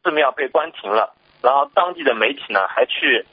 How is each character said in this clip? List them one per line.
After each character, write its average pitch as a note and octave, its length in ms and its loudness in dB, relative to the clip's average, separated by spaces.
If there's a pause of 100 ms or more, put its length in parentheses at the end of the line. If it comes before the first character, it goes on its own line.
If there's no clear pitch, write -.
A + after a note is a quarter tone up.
寺 E3+ 80 0
庙 D3+ 180 2
被 C3+ 180 -6
关 D#3 220 -2
停 G2+ 220 -8
了， G#2+ 200 0 (300)
然 B2+ 100 4
后 C#3+ 220 2
当 F3+ 180 0
地 E3+ 120 -12
的 B2+ 100 4
媒 A2 180 0
体 C#3 200 -12
呢 F#2+ 160 2
还 B2 180 0
去 C3 460 0